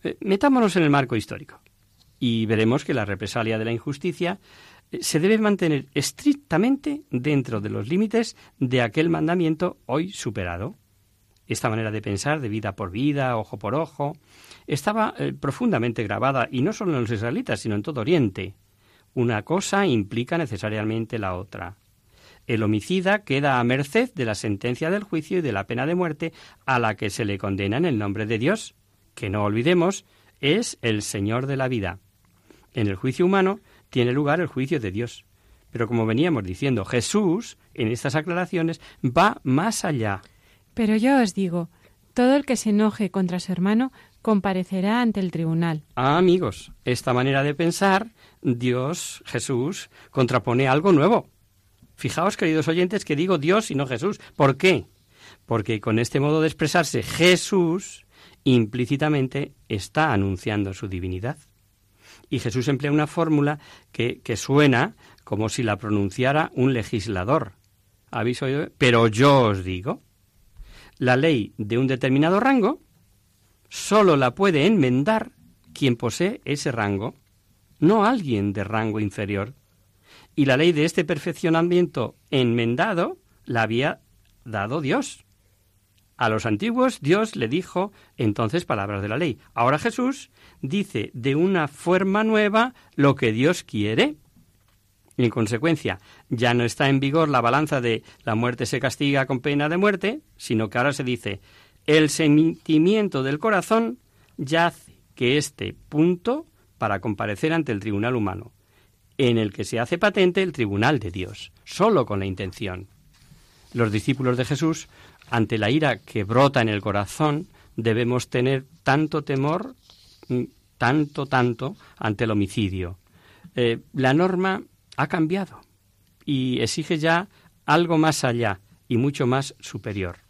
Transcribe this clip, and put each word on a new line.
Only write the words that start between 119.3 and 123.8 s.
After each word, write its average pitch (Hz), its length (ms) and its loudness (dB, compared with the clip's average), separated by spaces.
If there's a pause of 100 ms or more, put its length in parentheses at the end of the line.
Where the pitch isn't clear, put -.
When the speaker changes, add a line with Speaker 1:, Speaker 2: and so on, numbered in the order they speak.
Speaker 1:
mm, 123 160 -2 (340)
tanto, 143 480 0
tanto, 127 500 -2 (220)
ante 110 280 -2
el 113 60 -2
homicidio. 95 680 -2 (560)
Eh, 120 240 0 (140)